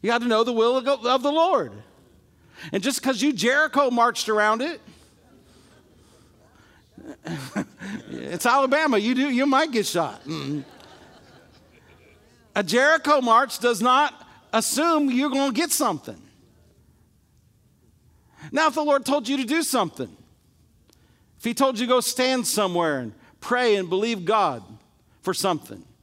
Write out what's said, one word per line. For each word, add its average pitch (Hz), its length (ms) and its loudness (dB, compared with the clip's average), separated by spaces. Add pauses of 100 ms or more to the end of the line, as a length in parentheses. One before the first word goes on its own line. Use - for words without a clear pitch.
You 190 60 -2
got 233 140 2
to 247 60 -2
know 226 160 4
the 247 80 -2
will 233 240 2
of 254 80 -2
go-, 269 240 0
of 254 140 2
the 285 100 0
Lord. 311 400 2 (960)
And 175 120 -2
just 254 200 -4
'cause 247 200 -2
you 294 100 2
Jericho 269 580 2
marched 233 380 2
around 214 340 2
it, 320 180 -6 (2500)
<laughs> - 20 -12 (840)
it's 165 360 -6
Alabama, 269 520 2
you 226 160 0
do, 262 140 0
you 262 180 2
might 285 260 2
get 220 140 0
shot. 147 380 -4
Mm-hmm. 147 360 -6 (1900)
A 208 80 0
Jericho 285 580 2
march 240 380 2
does 226 240 0
not 254 320 2 (380)
assume 294 580 2
you're 262 200 0
gonna 269 220 0
get 302 200 -2
something. 185 480 -4 (2250)
Now, 311 180 2
if 277 60 -2
the 302 100 -2
Lord 277 220 2
told 262 220 0
you 277 100 -2
to 262 60 -4
do 311 180 -2
something, 160 520 -4 (1200)
if - 60 -20
he 233 100 -4
told 269 240 0
you 247 80 -2
to 240 60 2
go 254 80 4
stand 254 460 -2
somewhere 175 540 0
and 117 120 -10 (280)
pray 240 360 2
and 185 120 -4
believe 196 360 -2
God 165 380 2 (600)
for 185 120 -4
something 151 500 -4 (180)